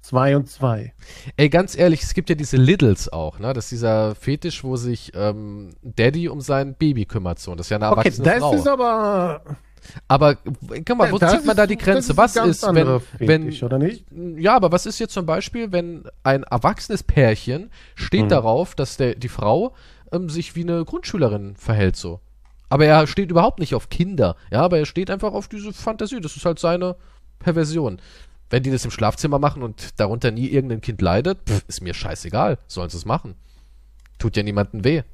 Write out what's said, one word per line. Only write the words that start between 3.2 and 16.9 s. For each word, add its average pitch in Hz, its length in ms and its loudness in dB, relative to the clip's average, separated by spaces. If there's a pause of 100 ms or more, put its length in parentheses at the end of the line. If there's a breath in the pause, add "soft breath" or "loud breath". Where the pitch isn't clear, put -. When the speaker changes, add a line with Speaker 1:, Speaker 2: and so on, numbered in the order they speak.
Speaker 2:
ne? 120 140 -4
Das 117 120 -6
ist - 80 -14
dieser 110 420 0
Fetisch, - 500 -6
wo 127 100 -4
sich, 120 400 -6
ähm, 104 540 -6 (120)
Daddy 139 460 0
um 143 140 -8
sein 139 340 -2
Baby 139 300 0
kümmert, 90 340 -6
so. 92 120 -12
Und 85 80 -10
das 87 80 -10
ist - 20 -14
ja 107 80 0
eine 107 140 0
Speaker 1:
Okay, 107 80 4 (100)
Speaker 2:
erwachsene 117 180 -4
Speaker 1:
das 233 120 4
Speaker 2:
Frau. - 140 2
Speaker 1:
ist 285 140 0
aber 214 760 0 (680 loud breath)
Speaker 2:
Aber, 143 260 6
guck 147 600 -6
mal, 190 120 4
wo 196 80 0
Speaker 1:
das 175 140 4
Speaker 2:
zieht 294 140 2
man 220 80 4
Speaker 1:
ist, 190 40 2
Speaker 2:
da 208 100 6
die 180 100 -2
Grenze? 196 320 2
Speaker 1:
das - 0 -
ist 143 80 2
Speaker 2:
Was 233 200 4
Speaker 1:
ein 226 60 2
ganz 170 140 4
Speaker 2:
ist, - 60 -8
wenn, 208 60 2
Speaker 1:
anderer 131 320 4 (180)
Speaker 2:
wenn, 156 240 4
Speaker 1:
Fetisch, 151 200 -6
oder 131 160 0
nicht? 196 260 -2 (320)
Speaker 2:
ja, 196 200 4
aber 180 160 4
was 180 120 0
ist 214 140 -8
jetzt 226 140 -6
zum 185 120 -6
Beispiel, 196 460 -4
wenn 170 320 -4 (200)
ein 135 200 2
erwachsenes 180 600 -2